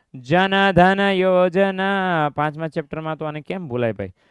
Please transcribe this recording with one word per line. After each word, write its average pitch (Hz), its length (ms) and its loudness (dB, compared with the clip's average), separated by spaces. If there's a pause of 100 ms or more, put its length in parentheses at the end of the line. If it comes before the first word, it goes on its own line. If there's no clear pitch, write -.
(160)
જન 190 560 2
ધન 185 300 6
યોજના. 185 1300 0
પાંચમા 151 380 -4
ચેપ્ટરમાં 156 500 -8
તો 156 80 -8
આને 151 160 -8
કેમ 180 260 -10
ભૂલાય 120 240 -2
ભાઈ? 98 220 -8 (180)